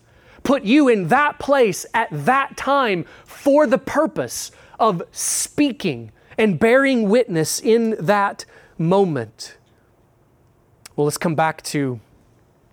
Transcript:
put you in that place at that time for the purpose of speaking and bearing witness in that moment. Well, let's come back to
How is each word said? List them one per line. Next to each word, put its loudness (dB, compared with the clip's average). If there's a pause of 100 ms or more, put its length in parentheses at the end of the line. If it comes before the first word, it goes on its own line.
(440)
put 0
you 4
in 2
that 0
place 0
at -2
that -2
time -2 (180)
for 2
the 2
purpose -4 (280)
of 0
speaking -4 (260)
and 2
bearing 2
witness 0
in 2
that -2 (360)
moment. -2 (1400)
Well, 0
let's -4
come -2
back -2
to -4 (720)